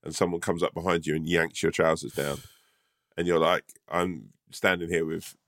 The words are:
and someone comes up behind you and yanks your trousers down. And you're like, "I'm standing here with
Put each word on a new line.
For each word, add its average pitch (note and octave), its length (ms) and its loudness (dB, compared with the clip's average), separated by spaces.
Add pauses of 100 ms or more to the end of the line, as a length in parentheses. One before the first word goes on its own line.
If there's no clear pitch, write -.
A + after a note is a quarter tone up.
and E2 100 -10
someone F2 280 0
comes E2+ 200 -2
up - 120 -2
behind E2+ 320 0
you D2+ 100 0
and D#2+ 100 -4
yanks E2 360 0
your D#2 100 2
trousers D#2+ 400 0
down. C#2+ 260 -4 (760)
And F2 100 -2
you're E2+ 120 4
like, D#2+ 260 2 (240)
"I'm E2+ 420 -4 (200)
standing F2 380 0
here E2+ 160 0
with D#2+ 320 -8 (120)